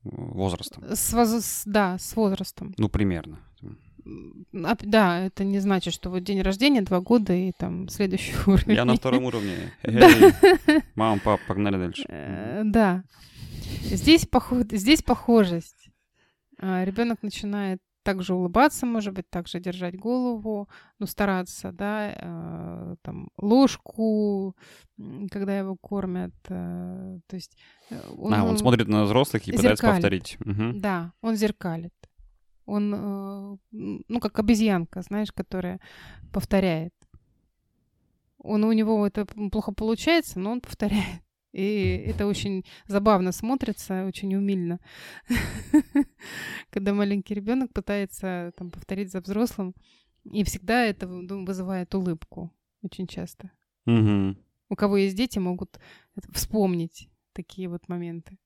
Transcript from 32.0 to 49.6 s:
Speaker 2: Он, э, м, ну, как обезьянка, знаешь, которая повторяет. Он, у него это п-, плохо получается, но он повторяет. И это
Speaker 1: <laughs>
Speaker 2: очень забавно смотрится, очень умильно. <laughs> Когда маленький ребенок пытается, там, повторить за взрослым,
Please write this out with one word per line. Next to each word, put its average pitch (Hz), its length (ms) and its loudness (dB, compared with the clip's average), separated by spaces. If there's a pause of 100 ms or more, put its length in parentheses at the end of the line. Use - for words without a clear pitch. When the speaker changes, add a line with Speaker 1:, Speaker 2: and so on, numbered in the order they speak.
Speaker 2:
Он, 208 280 -2
э, 208 40 -6 (760)
м, 202 340 -10
ну, - 120 -2
как - 180 -4
обезьянка, 208 640 2
знаешь, 202 300 -6
которая 185 480 -8 (520)
повторяет. 180 600 0 (1500)
Он, 208 260 0
у 226 80 2
него 220 340 2
это 202 200 -2
п-, 208 240 -8
плохо 214 220 -4
получается, 226 680 0
но 196 140 -4
он 247 80 -6
повторяет. 190 600 -4 (300)
И 190 540 -2
это - 200 -2
Speaker 1:
<laughs> - 0 -
Speaker 2:
очень 196 380 -4 (220)
забавно 196 460 4
смотрится, 208 760 -4
очень 190 280 -4
умильно. 190 440 -2 (500)
<laughs> - 800 0 (640)
Когда 202 240 -2
маленький 202 400 0
ребенок 233 380 -4
пытается, 190 840 -6
там, 180 140 -12
повторить 190 420 -10
за 185 80 -6
взрослым, 196 540 -4 (500)